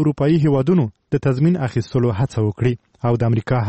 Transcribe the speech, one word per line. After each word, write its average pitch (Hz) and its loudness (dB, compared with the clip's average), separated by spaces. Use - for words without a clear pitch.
اروپایي 151 0
هیوادونو 143 2
د 143 0
تضمین 147 2
اخیستلو 120 -2
هڅه 131 -2
وکړي 113 0
او 120 2
د 117 -2
امریکا 120 0